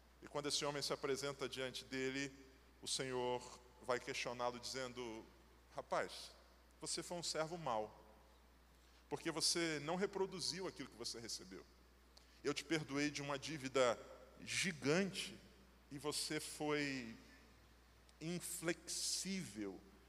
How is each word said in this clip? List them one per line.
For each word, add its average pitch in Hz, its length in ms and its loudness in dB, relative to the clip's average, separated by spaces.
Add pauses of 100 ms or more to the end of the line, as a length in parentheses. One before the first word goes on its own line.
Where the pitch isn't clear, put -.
(220)
E - 60 -12
quando 147 200 0
esse 139 160 4
homem 147 180 2
se - 120 2
apresenta 135 560 0
diante 131 340 -2
dele, 131 480 0 (500)
o - 60 -8
Senhor 123 540 2 (400)
vai 123 180 4
questioná-lo 123 600 0
dizendo: 120 680 -4 (500)
"Rapaz, - 560 0 (480)
você 156 240 -2
foi 180 140 -4
um 165 60 -4
servo 160 340 0
mau, 113 340 0 (1200)
porque 151 220 0
você 160 520 4
não 160 120 0
reproduziu 185 720 0
aquilo 135 220 -8
que - 80 -18
você 113 220 -4
recebeu. 95 460 -8 (800)
Eu 143 100 4
te - 100 -2
perdoei 147 460 4
de 143 120 -4
uma 143 160 0
dívida 127 640 4 (420)
gigante 165 960 2 (540)
e 147 60 -8
você 151 420 0
foi 143 800 0 (1040)
inflexível, 160 1600 -2 (300)